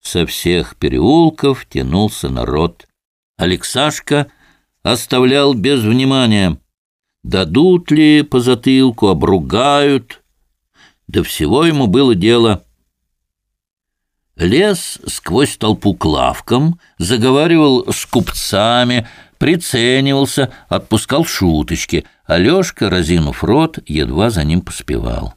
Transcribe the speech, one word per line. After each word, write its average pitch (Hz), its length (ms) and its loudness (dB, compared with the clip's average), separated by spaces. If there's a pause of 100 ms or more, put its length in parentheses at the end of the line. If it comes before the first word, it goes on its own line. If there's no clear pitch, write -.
Со - 240 -4
всех - 500 -4
переулков 139 880 0
тянулся 78 640 -4
народ. 67 580 -4 (520)
Алексашка 147 920 -2 (640)
оставлял 131 600 0
без 127 300 0
внимания. 113 760 2 (680)
Дадут 175 640 2
ли 151 320 4
по 139 160 0
затылку, 127 720 2
обругают? 117 1120 0 (840)
До 87 160 -2
всего 101 400 -2
ему 147 240 0
было 123 260 4
дело. 110 480 2 (1700)
Лез 190 720 -2
сквозь - 500 -4
толпу 101 380 -2
к - 100 -10
лавкам, 82 760 0 (200)
заговаривал 131 920 2
с - 140 -8
купцами, 120 1000 -2 (300)
приценивался, 135 1120 0 (160)
отпускал 113 560 -2
шуточки. 80 800 -2 (200)
Алёшка, 120 640 0
разинув 82 540 0
рот, 151 440 0
едва 76 440 -2
за 85 140 -2
ним 82 160 0
поспевал. 58 760 -8